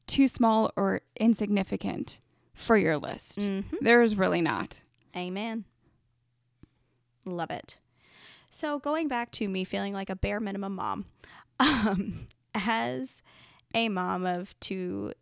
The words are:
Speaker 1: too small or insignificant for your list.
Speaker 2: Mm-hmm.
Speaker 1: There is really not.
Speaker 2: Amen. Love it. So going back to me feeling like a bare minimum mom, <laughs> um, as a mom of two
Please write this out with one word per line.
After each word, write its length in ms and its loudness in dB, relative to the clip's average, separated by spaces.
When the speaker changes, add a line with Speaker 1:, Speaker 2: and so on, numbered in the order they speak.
Speaker 1:
too 200 4
small 500 4
or 260 0
insignificant 1000 0
for 220 2
your 220 4
list. 400 -8
Speaker 2:
Mm-hmm. 420 -4
Speaker 1:
There 220 8
is 140 4
really 260 2
not. 380 -2
Speaker 2:
Amen. 480 -6
Love 260 -6
it. 280 -10
So 280 -4
going 300 -2
back 240 -4
to 160 -2
me 160 -2
feeling 280 -4
like 180 -6
a 60 -4
bare 240 -2
minimum 340 -4
mom, 300 -4
<laughs> 280 -8
um, 680 2
as 680 -2
a 140 2
mom 360 -2
of 360 -4
two 600 -6